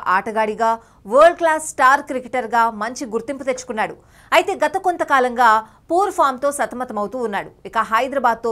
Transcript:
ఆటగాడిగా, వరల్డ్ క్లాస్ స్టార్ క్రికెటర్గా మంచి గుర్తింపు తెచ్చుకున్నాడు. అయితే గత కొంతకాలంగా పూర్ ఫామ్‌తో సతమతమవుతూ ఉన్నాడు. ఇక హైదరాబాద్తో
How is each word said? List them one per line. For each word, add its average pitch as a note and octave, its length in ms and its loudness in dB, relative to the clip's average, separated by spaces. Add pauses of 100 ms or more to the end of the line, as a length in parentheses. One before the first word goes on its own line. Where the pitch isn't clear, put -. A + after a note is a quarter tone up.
(160)
ఆటగాడిగా, G#3+ 540 -2 (420)
వరల్డ్ D#4 280 6
క్లాస్ D#4 320 0
స్టార్ C#4 380 4
క్రికెటర్గా A#3+ 520 -2 (200)
మంచి A#3+ 220 -8 (100)
గుర్తింపు B3+ 340 -6
తెచ్చుకున్నాడు. A3+ 480 -4 (400)
అయితే F4+ 180 2 (100)
గత D4+ 120 0 (100)
కొంతకాలంగా C4 640 2 (400)
పూర్ F#4 280 2
ఫామ్‌తో C#4+ 400 0
సతమతమవుతూ A#3+ 600 -6 (100)
ఉన్నాడు. F#3+ 220 -6 (200)
ఇక A3+ 80 -6 (140)
హైదరాబాద్తో A#3+ 600 0